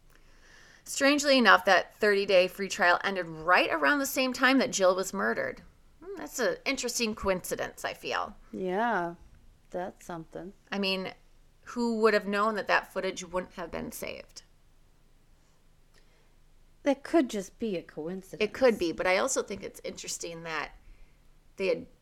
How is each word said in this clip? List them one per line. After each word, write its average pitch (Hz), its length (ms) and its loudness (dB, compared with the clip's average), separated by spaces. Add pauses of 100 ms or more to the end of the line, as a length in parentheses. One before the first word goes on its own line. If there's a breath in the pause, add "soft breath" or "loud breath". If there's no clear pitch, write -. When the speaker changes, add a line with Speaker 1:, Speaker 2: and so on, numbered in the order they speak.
(840 soft breath)
Speaker 1:
Strangely 277 540 2
enough, 185 260 8
that - 340 4
thirty-day 196 500 4
free 190 200 -8
trial 180 340 4
ended 185 240 -4
right 165 460 2
around 285 260 2
the 277 80 -2
same 262 260 -2
time 254 260 4
that 175 120 2
Jill 185 240 4
was 185 200 -4
murdered. 202 480 -4 (420)
Hmm, 381 120 -12
that's 294 220 -12
an 196 260 0
interesting 240 500 -4
coincidence, 180 720 -4
I 95 100 -6
feel. 98 420 -6 (160)
Speaker 2:
Yeah, 185 640 -2 (560)
that's 185 360 -10
something. 165 460 -14 (180)
Speaker 1:
I 202 80 -4
mean, 190 340 -2 (560)
who 233 320 -2
would 220 140 6
have 196 120 0
known 208 300 2
that 175 120 -4
that - 240 0
footage 185 320 -6
wouldn't 180 300 -8
have 170 160 -10
been 160 220 -8
saved? - 500 -12 (2500)
Speaker 2:
That 269 200 2
could 302 280 2
just 196 280 -8
be 214 200 -2
a 151 40 -8
coincidence. 180 640 -10
Speaker 1:
It 208 80 -2
could 247 260 4
be, 165 140 0
but 170 140 -4
I 185 100 4
also 240 260 0
think 196 220 -12
it's - 200 -14
interesting 175 580 -10
that 160 300 -8 (840)
they 92 120 -2
had - 180 -2 (160)